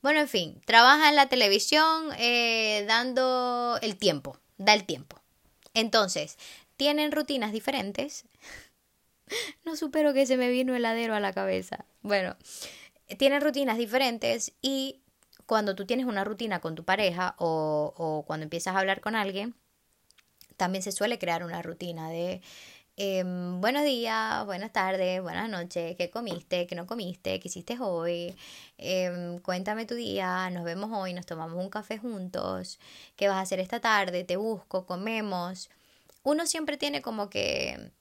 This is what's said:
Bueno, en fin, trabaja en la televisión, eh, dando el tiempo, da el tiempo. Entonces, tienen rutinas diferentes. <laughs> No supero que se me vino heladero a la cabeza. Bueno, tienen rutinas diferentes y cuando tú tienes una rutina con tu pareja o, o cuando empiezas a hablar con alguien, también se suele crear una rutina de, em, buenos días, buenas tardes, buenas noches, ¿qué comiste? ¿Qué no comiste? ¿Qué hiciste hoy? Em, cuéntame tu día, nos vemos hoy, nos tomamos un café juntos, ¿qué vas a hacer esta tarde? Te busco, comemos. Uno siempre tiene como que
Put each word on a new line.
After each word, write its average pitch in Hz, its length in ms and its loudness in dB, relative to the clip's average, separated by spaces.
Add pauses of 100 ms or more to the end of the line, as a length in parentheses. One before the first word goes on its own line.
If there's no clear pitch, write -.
Bueno, 302 180 4
en 294 80 2
fin, 180 360 -2
trabaja 277 460 10
en 302 60 6
la 277 120 8
televisión, 294 880 4
eh, 226 720 2
dando 247 920 2
el 220 140 -4
tiempo, 147 420 -2 (180)
da 202 160 6
el 208 140 4
tiempo. - 340 -10 (540)
Entonces, 208 640 2 (380)
tienen 294 360 2
rutinas 269 400 -2
diferentes. 220 800 -6
<laughs> - 40 -20 (1300)
No 320 120 -6
supero 302 360 2
que 269 140 6
se 254 100 4
me 247 120 2
vino 254 260 2
heladero 226 400 0
a 208 60 0
la 196 120 0
cabeza. 190 520 -4 (180)
Bueno, 202 340 0 (800)
tienen 277 240 4
rutinas 269 380 0
diferentes 233 800 0
y 269 420 -4 (440)
cuando 208 300 2
tú 196 100 -6
tienes 247 200 0
una 202 180 0
rutina 214 360 -4
con 160 140 -6
tu 165 100 -12
pareja 185 540 2
o, 156 580 2
o 156 300 -2
cuando 156 160 -6
empiezas 170 320 -4
a 190 60 2
hablar 190 200 0
con 214 140 -4
alguien, 202 400 -4 (1000)
también 185 260 -2
se 196 80 -6
suele 220 300 -2
crear 170 240 -2
una 170 180 -8
rutina 170 480 -8
de, 180 320 -4 (540)
em, 180 640 -2
buenos 254 220 2
días, 220 640 0
buenas 196 260 -8
tardes, 190 500 0
buenas 180 260 -6
noches, 175 480 -6
¿qué 175 140 -4
comiste? 180 580 -4
¿Qué 180 60 -8
no 175 120 -8
comiste? 185 540 -6
¿Qué 180 80 -12
hiciste 226 320 -10
hoy? 175 560 -4 (420)
Em, 175 600 -4
cuéntame 196 480 -4
tu 240 80 -6
día, 185 560 -2
nos 175 140 -6
vemos 190 280 -6
hoy, 185 220 -4
nos 180 120 -10
tomamos 165 320 -8
un 190 120 -6
café 214 280 -8
juntos, 185 800 -6 (380)
¿qué 202 120 2
vas 190 100 2
a - 20 -2
hacer 190 180 -4
esta 185 220 -4
tarde? 196 420 2
Te 180 140 -2
busco, 202 500 -4
comemos. 190 840 -6 (520)
Uno 302 240 2
siempre 311 300 -2
tiene 285 260 -2
como 214 280 -6
que - 600 -4 (100)